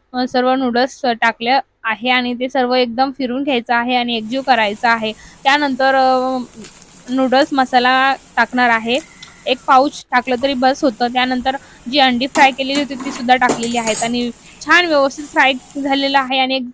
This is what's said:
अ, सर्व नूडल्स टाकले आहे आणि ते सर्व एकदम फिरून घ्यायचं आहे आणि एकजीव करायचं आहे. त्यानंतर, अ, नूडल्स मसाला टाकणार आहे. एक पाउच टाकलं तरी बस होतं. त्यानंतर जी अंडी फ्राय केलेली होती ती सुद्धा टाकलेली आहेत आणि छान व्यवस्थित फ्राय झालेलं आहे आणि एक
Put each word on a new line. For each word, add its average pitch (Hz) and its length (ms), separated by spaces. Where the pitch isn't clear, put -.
अ, 254 140
सर्व 254 280
नूडल्स 247 500
टाकले 233 460
आहे 226 240
आणि 247 260
ते 247 140
सर्व 254 260
एकदम 254 440
फिरून 262 240
घ्यायचं 254 320
आहे 240 220
आणि 240 200
एकजीव 220 260
करायचं 226 460
आहे. 220 240
त्यानंतर, 269 840
अ, 262 440
नूडल्स 262 420
मसाला 262 600
टाकणार 247 320
आहे. 233 520
एक 254 200
पाउच 285 440
टाकलं 254 320
तरी 277 120
बस 262 300
होतं. 240 220
त्यानंतर 254 500
जी 294 60
अंडी 254 280
फ्राय 277 240
केलेली 269 300
होती 277 140
ती 262 160
सुद्धा 254 260
टाकलेली 240 420
आहेत 220 240
आणि 240 280
छान 339 220
व्यवस्थित 285 380
फ्राय 277 280
झालेलं 277 380
आहे 262 200
आणि 262 180
एक 262 60